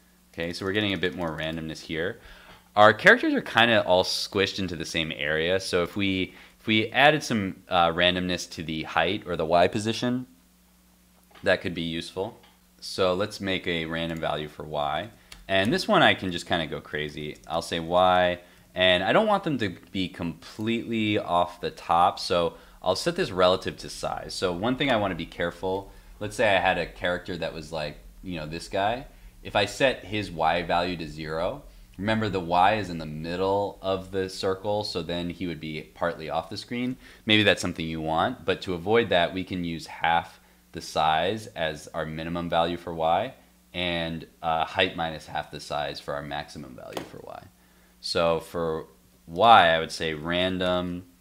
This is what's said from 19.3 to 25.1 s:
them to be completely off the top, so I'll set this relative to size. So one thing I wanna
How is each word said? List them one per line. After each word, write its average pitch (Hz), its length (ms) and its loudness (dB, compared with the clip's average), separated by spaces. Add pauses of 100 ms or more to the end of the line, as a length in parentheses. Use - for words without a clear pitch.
them 151 140 -2
to 107 180 -4 (160)
be 92 160 -2
completely 107 1120 -4
off 87 400 0
the 80 120 -6
top, 87 480 2
so 87 360 0 (260)
I'll 92 140 2
set 170 220 -2
this 156 140 -2
relative 90 480 2
to 76 100 -14
size. 76 440 -8
So 92 200 0
one 113 240 -2
thing 143 120 0
I 123 60 4
wanna 101 200 0